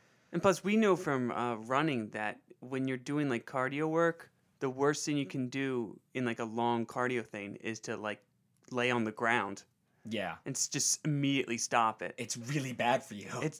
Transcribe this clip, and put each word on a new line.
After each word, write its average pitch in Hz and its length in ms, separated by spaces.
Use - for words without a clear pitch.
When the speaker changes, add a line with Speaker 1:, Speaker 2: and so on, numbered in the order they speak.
Speaker 1:
And 180 100
plus, 190 220
we 208 140
know 220 180
from, 135 360
uh, 120 240
running 123 540
that 107 300
when 131 280
you're 131 100
doing, 143 320
like, 117 160
cardio 139 440
work, 165 400
the 139 100
worst 139 360
thing 147 120
you 143 80
can 131 220
do 131 520
in, 131 120
like, 117 140
a 120 60
long 117 400
cardio 123 400
thing 101 360
is 110 200
to, 117 160
like, 104 240
lay 123 220
on 117 140
the 110 60
ground 110 520
Speaker 2:
Yeah. 98 280
Speaker 1:
and 135 100
s-, - 120
just - 360
immediately 139 540
stop 113 460
it. 87 140
Speaker 2:
It's 120 200
really 131 360
bad 120 300
for - 120
you. 95 140
Speaker 1:
It's 151 180